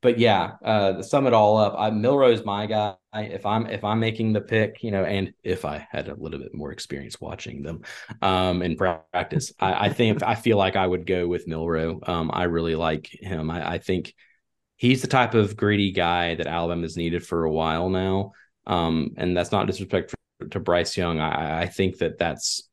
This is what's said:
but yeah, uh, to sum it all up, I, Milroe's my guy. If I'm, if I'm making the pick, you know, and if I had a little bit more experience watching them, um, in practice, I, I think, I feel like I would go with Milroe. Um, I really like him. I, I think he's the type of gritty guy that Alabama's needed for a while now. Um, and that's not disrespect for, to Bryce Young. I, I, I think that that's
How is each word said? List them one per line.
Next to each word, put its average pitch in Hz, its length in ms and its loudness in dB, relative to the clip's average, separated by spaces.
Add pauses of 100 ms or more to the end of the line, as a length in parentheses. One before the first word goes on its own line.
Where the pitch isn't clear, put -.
but 120 180 4
yeah, 104 340 4 (120)
uh, 101 300 4
to 87 100 -6
sum 139 220 2
it 120 80 4
all 107 240 6
up, 104 180 4
I, 107 140 0
Milroe's 117 540 4
my 104 220 -4
guy. 104 280 -2 (200)
If 107 300 -8
I'm, 113 220 0
if 107 180 -8
I'm 110 160 0
making 110 320 0
the 104 80 2
pick, 110 420 0
you 117 80 -4
know, 98 140 0
and 95 300 -2 (100)
if 90 220 -4
I 76 240 -6
had - 180 -6
a - 60 -10
little 78 240 -10
bit - 160 -8
more 71 180 -8
experience - 480 -12
watching - 420 -10
them, 82 200 -10 (400)
um, 92 400 2
in 85 140 0
practice, 90 840 -2
I, 95 260 2
I - 40 4
think, 110 320 2
I 90 120 0
feel 110 220 2
like 95 200 2
I 95 100 2
would 90 200 -2
go 90 220 0
with 87 180 -4
Milroe. 82 580 -2
Um, 85 280 -2
I 90 120 0
really 82 300 0
like 80 380 0
him. 80 380 -6
I, 85 240 -4
I 85 40 -4
think 90 360 -4 (600)
he's 123 260 2
the - 60 -6
type 120 260 4
of 107 220 4
gritty 101 360 2
guy 87 440 0
that 82 100 -4
Alabama's 85 500 -2
needed 85 280 -2
for 85 200 -2
a 78 80 0
while 80 380 0
now. 95 420 -2 (340)
Um, 82 520 0
and 90 180 -2
that's 87 160 0
not 101 140 0
disrespect 92 480 -4 (260)
for, 76 80 -12
to 98 100 -8
Bryce 85 380 0
Young. 85 240 0
I, 78 140 -2
I, 78 280 -4
I 87 40 -2
think 92 320 -2
that 80 200 -2
that's - 540 -4